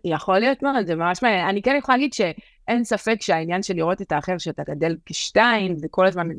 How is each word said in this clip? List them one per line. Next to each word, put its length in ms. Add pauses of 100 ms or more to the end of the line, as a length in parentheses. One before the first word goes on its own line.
יכול 360
להיות 240
מאוד, 240
זה 80
ממש 280
מעניין. 240
אני 140
כן 160
יכולה 200
להגיד 160
שאין 720
ספק 380
שהעניין 420
של 100
לראות 280
את 100
האחר, 260
שאתה 260
גדל 320 (100)
כשתיים, 720
זה 140
כל 160
הזמן, 200 (120)